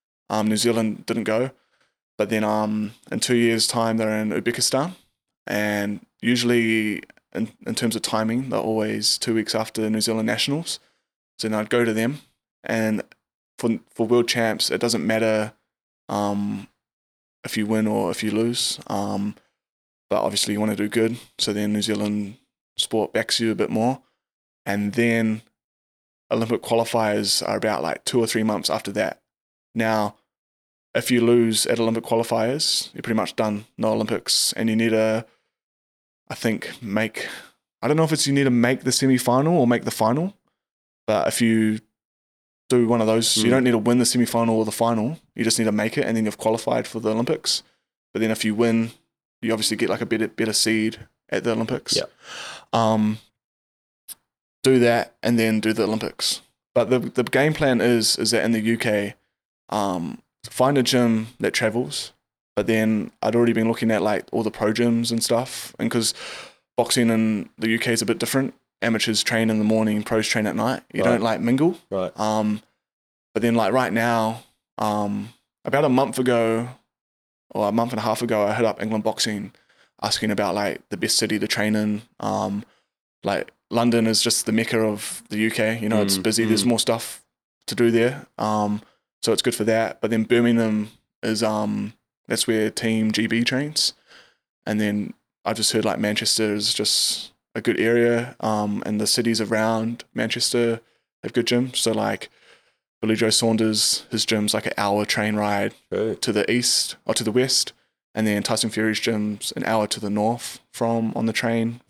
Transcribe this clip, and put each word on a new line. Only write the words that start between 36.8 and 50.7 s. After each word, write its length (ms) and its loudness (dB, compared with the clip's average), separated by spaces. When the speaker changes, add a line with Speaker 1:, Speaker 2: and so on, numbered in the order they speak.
Speaker 1:
make, 440 -4
I 80 0
don't 80 4
know 80 4
if 80 0
it's 140 0
you 80 2
need 100 4
to 60 4
make 340 2
the 80 2
semi-final 640 4
or 100 4
make 180 2
the 60 -4
final, 440 0
but 220 2
if 120 -2
you 400 2
do 180 4
one 140 4
of 60 2
those, 320 2
you 80 2
Speaker 2:
Mm. 40 4
Speaker 1:
don't 140 4
need 60 4
to 80 4
win 200 2
the 80 2
semi-final 500 2
or 100 2
the 60 -4
final. 460 0
You 100 -2
just 140 2
need 80 0
to 60 2
make 240 0
it, 100 0
and 100 0
then 100 0
you've 120 -4
qualified 480 0
for 140 -10
the 100 0
Olympics. 520 -2
But 80 -4
then 100 2
if 140 -2
you 100 0
win, 380 2
you 100 -2
obviously 240 -2
get, 140 0
like, 100 -2
a 60 -4
better, 220 -2
better 240 -2
seed 540 0